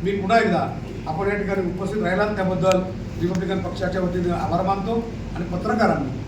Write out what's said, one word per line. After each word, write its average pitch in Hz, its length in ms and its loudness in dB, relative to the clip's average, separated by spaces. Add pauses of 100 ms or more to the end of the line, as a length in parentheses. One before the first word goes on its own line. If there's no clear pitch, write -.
मी 190 80 2
पुन्हा 202 260 4
एकदा 185 300 4 (400)
आपण 170 200 0
या 202 80 2
ठिकाणी 190 360 0
उपस्थित 202 320 -2
राहिलात 185 320 2
त्याबद्दल 185 460 2 (400)
रिपब्लिकन 180 380 0
पक्षाच्या 180 420 -2
वतीने 175 300 0
आभार 170 300 0
मानतो 196 320 0 (420)
आणि 175 100 -4
पत्रकारांनी 180 840 0